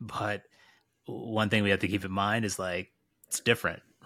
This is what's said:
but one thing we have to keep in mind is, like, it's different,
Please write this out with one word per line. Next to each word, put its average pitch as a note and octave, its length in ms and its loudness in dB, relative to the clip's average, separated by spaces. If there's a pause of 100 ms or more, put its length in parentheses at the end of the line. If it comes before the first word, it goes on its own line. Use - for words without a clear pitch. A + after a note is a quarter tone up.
but G#2+ 420 -4 (640)
one G#2+ 420 -2
thing G#2+ 140 4
we G2+ 80 4
have F#2+ 100 4
to F#2 80 0
keep F#2+ 160 -2
in F#2+ 80 -6
mind G#2 320 0
is, G2 140 -4
like, F#2 340 -6 (360)
it's - 120 -6
different, A2+ 420 0 (240)